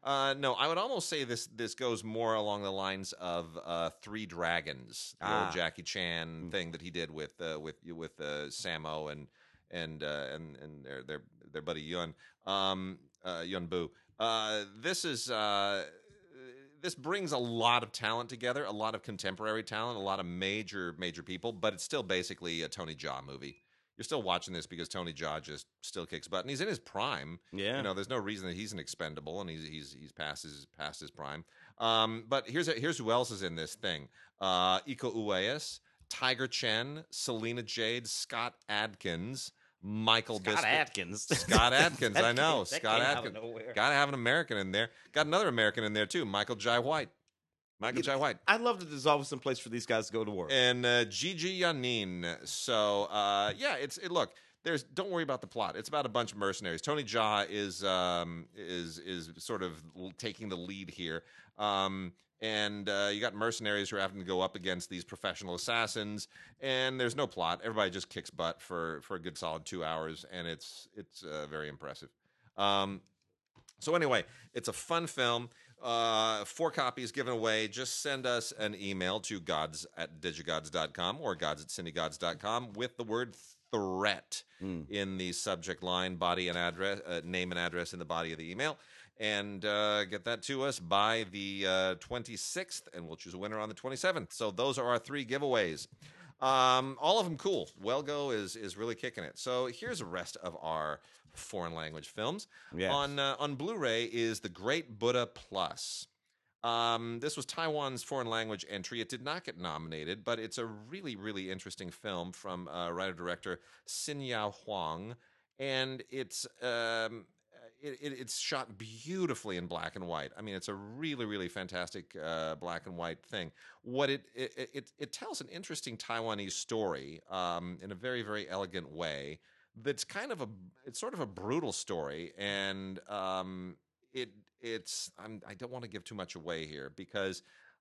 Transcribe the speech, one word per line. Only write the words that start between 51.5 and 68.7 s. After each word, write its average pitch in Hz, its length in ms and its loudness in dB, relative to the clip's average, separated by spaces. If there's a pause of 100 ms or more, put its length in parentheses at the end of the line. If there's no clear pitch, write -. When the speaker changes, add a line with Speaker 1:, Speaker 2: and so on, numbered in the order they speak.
Speaker 1:
Yanin. 101 840 0
So, 104 580 4
uh, 101 540 4
yeah, 269 160 0
it's, 139 240 -4
it, 175 120 -6
look, 165 220 2 (300)
there's, 160 200 0
don't 185 280 -2
worry 170 120 2
about 135 200 -2
the 107 40 -12
plot. 101 300 0
It's 110 140 -6
about 147 160 2
a - 20 0
bunch 113 240 2
of 104 60 -10
mercenaries. 95 420 0
Tony 147 240 0
Jaa 107 460 4
is, 98 340 -2
um, 87 640 2 (100)
is, 85 420 -4
is 85 380 -6
sort 95 260 -4
of 78 200 -4 (140)
l-, 92 200 -10
taking 110 320 -6
the 95 80 -2
lead 92 320 -8
here. 82 360 -4 (340)
Um, 95 540 2 (280)
and, 104 480 0
uh, 101 240 4
you 104 80 -2
got 110 140 0
mercenaries 104 560 2
who 110 60 -2
are 98 40 2
having 95 180 0
to 92 60 -6
go 92 160 2
up 92 160 2
against 90 320 -2
these 90 160 -6
professional 92 500 -4
assassins, 107 720 0 (320)
and 131 380 2
there's 120 180 4
no 139 100 2
plot. 85 360 0
Everybody 107 280 2
just 92 180 -6
kicks - 220 -8
butt 82 300 -2
for, 82 420 -4